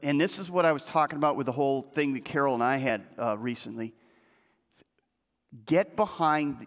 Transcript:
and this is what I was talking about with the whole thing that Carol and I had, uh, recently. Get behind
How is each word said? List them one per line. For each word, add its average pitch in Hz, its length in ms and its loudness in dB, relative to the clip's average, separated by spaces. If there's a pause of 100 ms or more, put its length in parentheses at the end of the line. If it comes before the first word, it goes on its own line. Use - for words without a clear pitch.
and 143 180 2
this 180 180 0
is 180 120 -10
what 180 160 2
I 160 60 6
was 139 120 -2
talking 151 320 0
about 147 200 2
with 135 100 -2
the 127 60 -2
whole 135 300 0
thing 147 300 -2
that 127 140 -6
Carol 139 260 2
and 120 100 0
I 131 140 2
had, 120 260 -2 (160)
uh, 110 200 -2
recently. 113 560 -8 (1700)
Get 190 300 2
behind 151 720 0